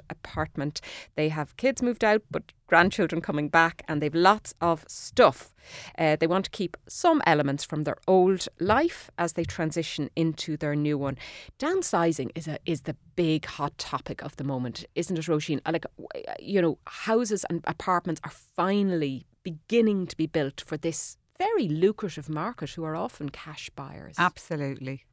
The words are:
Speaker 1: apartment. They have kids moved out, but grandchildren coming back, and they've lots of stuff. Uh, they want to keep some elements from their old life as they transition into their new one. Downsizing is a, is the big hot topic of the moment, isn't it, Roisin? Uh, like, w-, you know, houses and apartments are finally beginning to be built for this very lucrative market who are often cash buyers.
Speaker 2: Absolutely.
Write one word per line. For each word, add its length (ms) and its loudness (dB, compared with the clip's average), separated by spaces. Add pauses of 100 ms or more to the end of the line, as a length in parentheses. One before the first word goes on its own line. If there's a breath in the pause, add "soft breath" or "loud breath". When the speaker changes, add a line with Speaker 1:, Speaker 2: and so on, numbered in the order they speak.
Speaker 1:
apartment. 680 -6 (360 loud breath)
They 140 2
have 280 -4
kids 240 0
moved 240 0
out, 160 4 (100)
but 200 -6 (160)
grandchildren 540 4
coming 280 -2
back, 380 4
and 140 -2
they've 140 -2
lots 460 4
of 260 2
stuff. 640 2 (440 loud breath)
Uh, 180 4
they 120 2
want 180 2
to 60 -10
keep 240 -6 (120)
some 400 4
elements 360 4
from 200 -4
their 140 -4 (100)
old 400 6 (120)
life 580 0
as 160 -2
they 100 -2
transition 720 -4
into 420 -2
their 180 -2
new 220 0
one. 200 -4 (420 loud breath)
Downsizing 760 0
is 120 -8
a, 180 -6
is 160 -2
the 140 -6 (200)
big 300 2
hot 320 -6
topic 460 -8
of 140 -12
the 60 -8
moment, 420 -4 (100)
isn't 220 -2
it, 80 -4
Roisin? 400 0
Uh, 80 0
like, 120 -2 (120)
w-, 260 -12 (160)
you 220 0
know, 160 2 (100)
houses 600 0
and 180 -4
apartments 560 0
are 80 -10
finally 920 0 (180)
beginning 640 2
to 100 -12
be 100 2
built 380 -2
for 120 -6
this 400 -6 (220)
very 280 0
lucrative 640 0
market 420 -6
who 120 -8
are 120 -4
often 340 -6
cash 460 -14
buyers. 440 -14
Speaker 2:
Absolutely. 920 -4